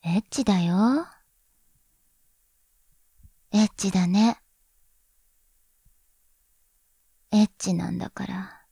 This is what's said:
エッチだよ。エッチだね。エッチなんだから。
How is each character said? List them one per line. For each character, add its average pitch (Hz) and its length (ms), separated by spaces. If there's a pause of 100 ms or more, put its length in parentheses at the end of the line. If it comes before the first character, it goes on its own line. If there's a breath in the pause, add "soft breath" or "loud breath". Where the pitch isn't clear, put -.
エ 170 160
ッ - 100
チ 262 160
だ 190 160
よ。 220 460 (2500)
エ 214 120
ッ 208 120
チ 196 140
だ 180 160
ね。 208 340 (3000)
エ 208 120
ッ - 140
チ 185 160
な 170 160
ん 175 80
だ - 120
か - 160
ら。 190 340 (120)